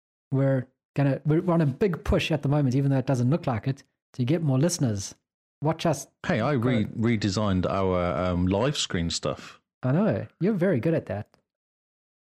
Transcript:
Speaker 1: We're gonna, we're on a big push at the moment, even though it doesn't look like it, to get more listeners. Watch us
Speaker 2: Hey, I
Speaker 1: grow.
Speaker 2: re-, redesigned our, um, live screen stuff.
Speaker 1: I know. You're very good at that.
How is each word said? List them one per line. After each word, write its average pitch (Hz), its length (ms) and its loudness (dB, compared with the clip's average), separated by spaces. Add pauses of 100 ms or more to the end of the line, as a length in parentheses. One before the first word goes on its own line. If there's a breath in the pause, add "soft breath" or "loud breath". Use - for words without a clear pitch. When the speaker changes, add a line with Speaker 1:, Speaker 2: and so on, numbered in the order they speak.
(320)
Speaker 1:
We're 135 340 2 (280)
gonna, 139 320 2
we're 165 260 2
on 165 80 4
a 156 60 4
big 160 380 0
push 165 280 0
at 147 80 0
the 139 80 -2
moment, 139 260 2
even 139 160 2
though 135 60 2
it 127 100 -2
doesn't 123 220 2
look 170 180 0
like 123 220 -2
it, - 140 -6 (320)
to 127 100 -2
get 165 180 0
more 135 160 2
listeners. 131 560 0 (480)
Watch 156 240 -2
us 147 200 -2 (200)
Speaker 2:
Hey, 131 160 0
I 143 140 0
Speaker 1:
grow. 117 280 0 (140)
Speaker 2:
re-, 117 180 2
redesigned 98 480 0
our, 90 500 0 (120)
um, 90 200 0
live 110 300 0
screen 85 320 -4
stuff. - 500 -6 (240)
Speaker 1:
I 127 80 -2
know. 139 360 0 (120)
You're 196 140 0
very 170 280 0
good 165 120 0
at 151 140 -2
that. 101 220 -8 (960)